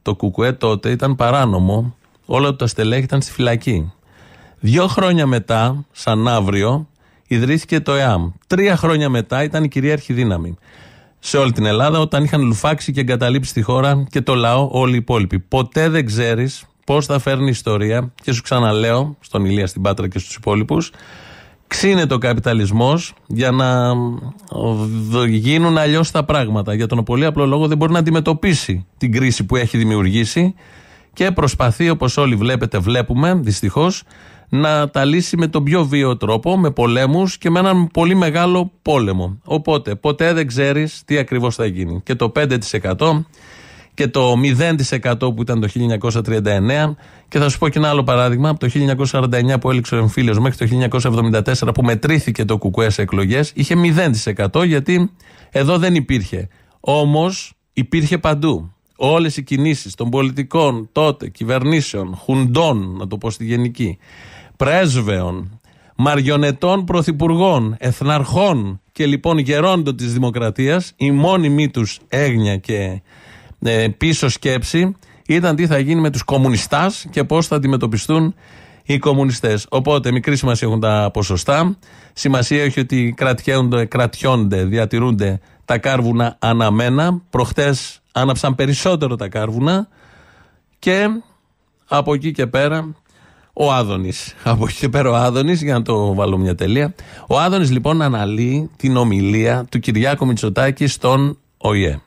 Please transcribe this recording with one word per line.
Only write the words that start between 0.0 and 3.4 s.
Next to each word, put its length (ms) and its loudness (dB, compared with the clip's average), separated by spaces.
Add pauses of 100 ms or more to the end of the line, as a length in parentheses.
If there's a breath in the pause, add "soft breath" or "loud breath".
το 140 -4
κουκουέ 360 -2
τότε 380 -2
ήταν 260 0
παράνομο, 800 0 (300)
όλα 300 0
τα 120 -4
στελέχη 360 -2
ήταν 180 0
στη 100 -8
φυλακή. 640 -2 (680 loud breath)